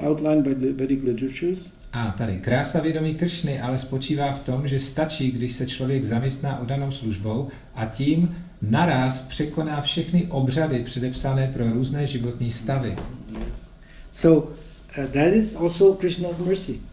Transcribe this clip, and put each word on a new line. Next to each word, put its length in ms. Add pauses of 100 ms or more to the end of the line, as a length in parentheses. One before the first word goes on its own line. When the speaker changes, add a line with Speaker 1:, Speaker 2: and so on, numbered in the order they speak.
Speaker 1:
outline 320
by 140
the 180
Vedic 300
literatures. 680 (220)
Speaker 2:
A 240
tady, 200
krása 440
vědomí 340
Kršny 460
ale 160
spočívá 560
v 60
tom, 280
že 120
stačí, 520
když 200
se 160
člověk 360
zaměstná 560
oddanou 320
službou 560 (280)
a 100
tím 500 (260)
naráz 600
překoná 600
všechny 480
obřady 540
předepsané 680
pro 200
různé 340
životní 440
stavy. 440 (440)
Speaker 1:
Yes. 280 (440)
So, 360 (500)
uh, 80
that 280
is 220
also 380
Krishna's 520
mercy. 300 (180)